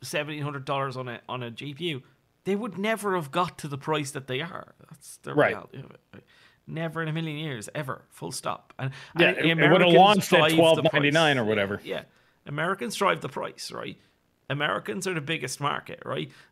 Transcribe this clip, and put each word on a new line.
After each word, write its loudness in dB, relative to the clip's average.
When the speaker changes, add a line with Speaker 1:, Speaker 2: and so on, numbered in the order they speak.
Speaker 1:
seventeen -6
hundred -8
dollars -4
on -8
a, -10
on -6
a -8
G -12
P -10
U, -4
they -2
would -6
never -2
have -4
got -2
to -10
the -8
price -4
that -10
they -6
are. -14
That's -20
the -10
Speaker 2:
Right. 4
Speaker 1:
reality -8
of -16
it, -20
right? -20
Never -6
in -4
a -4
million -4
years, -8
ever, -8
full -10
stop. -8
And, -6
Speaker 2:
Yeah, 6
Speaker 1:
and 0
Speaker 2:
it, 0
it 4
would've 6
Speaker 1:
Americans 8
Speaker 2:
launched 8
at 8
Speaker 1:
drive 6
the 2
price. 8
Speaker 2:
twelve 2
ninety-nine 4
or 2
whatever. 0
Speaker 1:
Yeah, -8
yeah. -6
Americans -4
drive 0
the -8
price, -10
right? -10
Americans -4
are -2
the -4
biggest -6
market, -6
right? -6